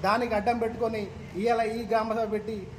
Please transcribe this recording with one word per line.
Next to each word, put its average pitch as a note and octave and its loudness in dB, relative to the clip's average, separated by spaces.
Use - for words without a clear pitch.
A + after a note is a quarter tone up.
దానికి A3 2
అడ్డం A3 2
పెట్టుకొని A3+ -2
ఇవాళ A3+ 2
ఈ A3+ -2
గ్రామ A3 2
సభ A3 0
పెట్టి G#3 -4